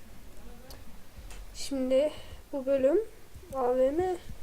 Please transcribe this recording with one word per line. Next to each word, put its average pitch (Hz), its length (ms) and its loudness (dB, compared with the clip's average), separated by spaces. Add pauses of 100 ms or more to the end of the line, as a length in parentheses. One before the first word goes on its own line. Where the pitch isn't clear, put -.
(1500)
Şimdi 269 580 2 (400)
bu 269 140 -2
bölüm 277 320 6 (560)
A 254 220 4
V 262 140 6
M 359 260 2 (260)